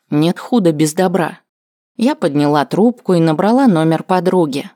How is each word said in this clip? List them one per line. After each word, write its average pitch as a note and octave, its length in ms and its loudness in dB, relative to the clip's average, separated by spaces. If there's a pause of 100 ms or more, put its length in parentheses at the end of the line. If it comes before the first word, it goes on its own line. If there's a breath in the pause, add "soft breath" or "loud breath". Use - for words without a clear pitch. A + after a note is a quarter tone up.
(120)
нет D#3 260 0
худа F#3+ 340 0
без D3+ 220 -2
добра. F3+ 460 -2 (580)
Я A#3+ 160 0
подняла D3 520 0
трубку G3+ 480 0
и F3 60 2
набрала F#3+ 480 2
номер D#3+ 360 0
подруги. F3 720 -2